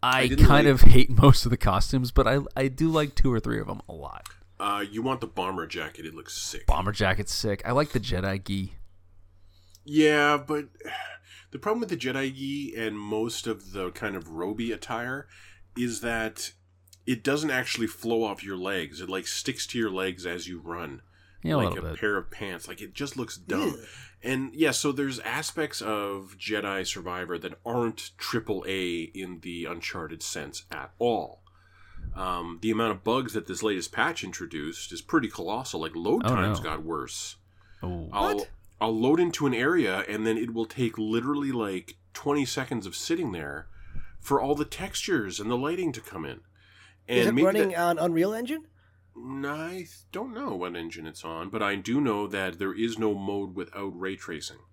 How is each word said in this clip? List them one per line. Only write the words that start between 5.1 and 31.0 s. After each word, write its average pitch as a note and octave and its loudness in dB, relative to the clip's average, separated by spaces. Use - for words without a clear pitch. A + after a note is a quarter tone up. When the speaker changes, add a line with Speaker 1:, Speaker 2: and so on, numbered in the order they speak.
Speaker 2:
the A#2 -8
bomber F2+ -4
jacket. D#2 -10
It D#2+ -12
looks - -14
sick. - -8
Speaker 1:
Bomber F#2 2
jacket's F#2+ 0
sick. G2+ -2
I A#2 -4
like D3 0
the B2 -2
Jedi G2 -4
gi. G2 -6
Speaker 2:
Yeah, D3 6
but D3 -4
the C3+ -14
problem A3 -2
with G#3+ -4
the F3 -4
Jedi C3 -4
gi C#3 -8
and A2 -4
most G#2+ -4
of G#2+ -8
the F#2 -6
kind G2+ -6
of E2 -10
roby G#2 -4
attire B2 -8
is A#2+ -4
that A2+ -6
it B2+ -2
doesn't D3 0
actually B2 -2
flow A2+ -2
off G2+ -6
your G2 -8
legs. F2+ -6
It, F2+ -12
like, F#2 -6
sticks - -6
to B2 -6
your A2 0
legs F#2 -4
as F2 -8
you F2 -12
run. D#2+ -10
Speaker 1:
Yeah, D#2+ -2
a - 2
Speaker 2:
Like F#2 0
Speaker 1:
little F2+ -8
Speaker 2:
a D#2+ -6
Speaker 1:
bit. D#2 -10
Speaker 2:
pair G#2 0
of F2+ -6
pants. F#2 -10
Like, F#2 -14
it G2 -18
just C3+ -10
looks A#2 -8
dumb. F#2+ -4
Speaker 3:
Ew. - -10
Speaker 2:
And, C3 -4
yeah, D#3 2
so C#3 -2
there's C3+ -4
aspects D3 -6
of G2+ -6
Jedi G2 -4
Survivor F2+ -6
that E2 -12
aren't A#2 -4
triple A2 -4
A F2+ -2
in F2+ -12
the F2 -10
Uncharted E2 -10
sense - -10
at C#2 -12
all. A#2 -2